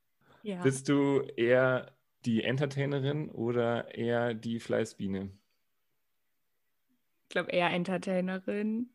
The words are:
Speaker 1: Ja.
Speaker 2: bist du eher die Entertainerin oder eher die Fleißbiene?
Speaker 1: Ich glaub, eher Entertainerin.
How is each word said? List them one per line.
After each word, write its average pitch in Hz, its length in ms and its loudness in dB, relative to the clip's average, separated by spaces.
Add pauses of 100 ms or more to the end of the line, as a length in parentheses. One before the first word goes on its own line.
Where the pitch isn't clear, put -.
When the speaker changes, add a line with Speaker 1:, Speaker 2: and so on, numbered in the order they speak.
(480)
Speaker 1:
Ja. 180 140 -6
Speaker 2:
bist 135 260 2
du 139 340 4 (140)
eher 127 580 4 (320)
die 113 180 2
Entertainerin 139 840 -2
oder 117 640 0
eher 117 400 0
die 117 280 -6
Fleißbiene? 98 680 -4 (1900)
Speaker 1:
Ich - 60 -20
glaub, - 220 -2
eher 175 180 2
Entertainerin. 190 1300 -2